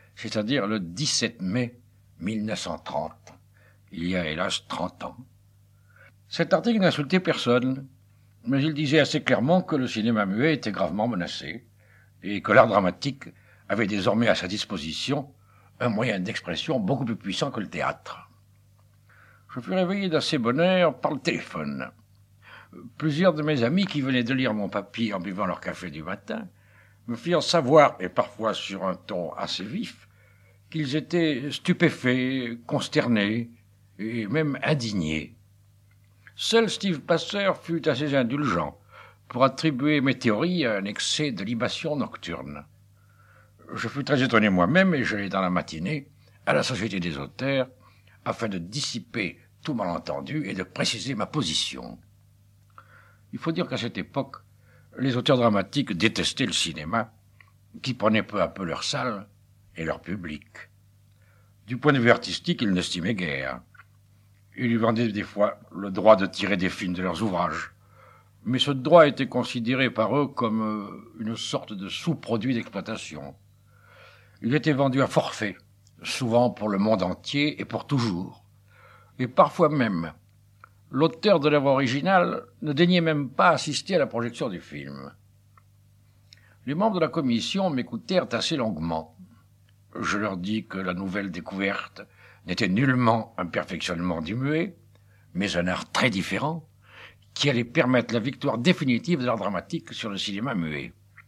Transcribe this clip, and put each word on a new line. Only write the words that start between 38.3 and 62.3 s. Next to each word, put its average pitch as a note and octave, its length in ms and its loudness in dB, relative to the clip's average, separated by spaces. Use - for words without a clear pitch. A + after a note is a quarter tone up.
pour B2 160 2
attribuer C#3+ 560 2
mes B2+ 180 2
théories D3 460 2
à A2 140 0
un G2 80 -4
excès C#3+ 440 -2
de G2 140 -6
libation A#2+ 500 -4
nocturne. D2 680 -8
Je A2 120 -6
fus C#3 160 -6
très B2+ 200 2
étonné A2 260 6
moi-même D3+ 460 6
et C3 100 0
j'allai G2+ 240 -2
dans F#2+ 140 -2
la F2+ 80 2
matinée F2+ 580 -4
à - 80 4
la - 80 2
Société G2+ 380 -4
des E2 180 -4
auteurs B2+ 500 -2
afin A2+ 240 -4
de F#2+ 80 -4
dissiper G#2 800 -6
tout D#3 120 -4
malentendu F#2 760 -4
et - 60 -6
de F#3 80 -4
préciser B2+ 520 -4
ma A#2 120 -4
position. C2 720 -4
Il B2+ 40 -8
faut E3 140 -4
dire E3 160 -4
qu'à C3 80 -6
cette - 220 -6
époque, - 380 -6
les B2+ 200 0
auteurs C3 180 4
dramatiques A2+ 560 2
détestaient F#2+ 540 0
le F2+ 60 -4
cinéma, E2+ 600 -4
qui C3 100 -4
prenait G#2+ 300 4
peu G2+ 180 -4
à E2 80 2
peu F#2+ 160 -8
leur D#2+ 200 -4
salle B2 440 -4
et E2 80 -6
leur D#2+ 160 -4
public. E2+ 460 -10
Du B2 100 -6
point C#3+ 160 6
de C3+ 80 4
vue A#2 100 8
artistique, - 520 2